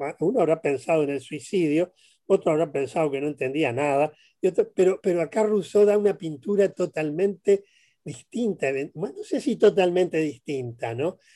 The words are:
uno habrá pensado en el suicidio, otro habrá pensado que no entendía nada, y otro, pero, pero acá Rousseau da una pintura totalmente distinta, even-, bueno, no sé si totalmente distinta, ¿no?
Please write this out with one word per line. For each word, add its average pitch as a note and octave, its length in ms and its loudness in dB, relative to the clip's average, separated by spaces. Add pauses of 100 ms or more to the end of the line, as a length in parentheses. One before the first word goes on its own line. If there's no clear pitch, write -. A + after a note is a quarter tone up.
(200)
uno G#3 200 2
habrá D#3+ 200 2
pensado D3+ 420 0
en C#3+ 80 0
el C#3+ 100 -4
suicidio, D#3 720 -2 (340)
otro F#3+ 260 2
habrá D3+ 200 0
pensado C#3 380 -2
que C#3 100 -4
no D3 80 -2
entendía C#3 440 -2
nada, C#3+ 400 0 (280)
y F#3+ 80 0
otro, G#3 260 -2
pero, F#3 260 2
pero F3 220 0
acá G#3+ 220 0
Rousseau G#3 400 2
da G#3 120 4
una G#3 220 0
pintura F#3 520 -2
totalmente F3+ 920 -2 (400)
distinta, F3 640 -4
even-, C3+ 260 -4
bueno, G3 240 -8
no G#4+ 60 -12
sé - 160 -4
si A3+ 160 -2
totalmente F3+ 640 2
distinta, B2 760 -6
¿no? D3+ 240 -4 (180)